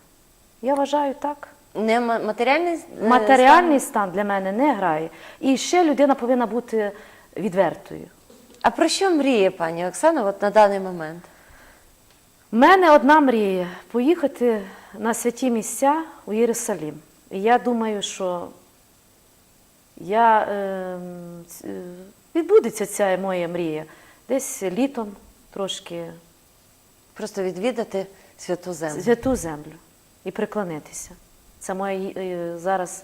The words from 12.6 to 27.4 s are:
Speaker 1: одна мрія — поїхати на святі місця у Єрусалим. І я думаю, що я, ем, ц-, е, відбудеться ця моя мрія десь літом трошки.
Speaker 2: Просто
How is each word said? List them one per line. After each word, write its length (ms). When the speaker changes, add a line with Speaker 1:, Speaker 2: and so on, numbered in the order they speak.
Speaker 1:
одна 300
мрія — 460
поїхати 720
на 160
святі 360
місця 520
у 60
Єрусалим. 640
І 120
я 160
думаю, 440
що 460
я, 540
ем, 1000
ц-, 200
е, 120
відбудеться 520
ця 300
моя 320
мрія 360
десь 340
літом 500
трошки. 640
Speaker 2:
Просто 280